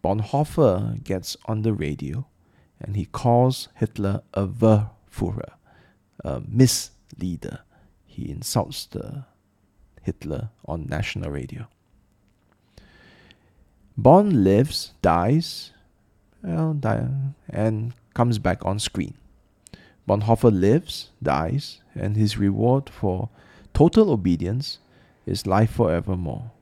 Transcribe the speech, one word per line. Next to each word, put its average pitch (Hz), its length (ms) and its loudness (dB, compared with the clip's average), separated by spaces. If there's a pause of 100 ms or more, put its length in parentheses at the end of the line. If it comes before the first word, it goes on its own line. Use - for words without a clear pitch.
Bonhoeffer 110 1000 0
gets 95 320 -6 (100)
on 107 180 -4
the 110 100 2
radio 73 540 -6 (520)
and 101 160 -10
he 92 100 -4
calls 127 680 0
Hitler 101 460 -4 (120)
a 98 140 -2
Verführer, - 1040 0 (720)
a - 240 -6
misleader. - 1120 0 (460)
He - 240 -12
insults - 560 -4
the - 400 -12 (760)
Hitler 76 480 -8 (160)
on 78 220 -8
national 76 420 -6
radio. 69 380 -10 (2250)
Bond 156 480 6
lives, 104 500 2 (100)
dies, 95 680 0 (680)
well, 160 320 -2
die, 117 340 -2 (400)
and 110 460 -2 (220)
comes 117 240 2
back - 260 -2
on 104 140 -2
screen. - 340 -6 (960)
Bonhoeffer 110 420 4
lives, 104 600 0 (100)
dies, 80 600 -2 (120)
and 104 220 -4
his 107 240 0
reward 107 500 0
for 98 400 -4 (460)
total 190 340 6
obedience 92 680 -2 (480)
is 92 180 -6
life 104 240 4
forevermore. 90 800 -2 (120)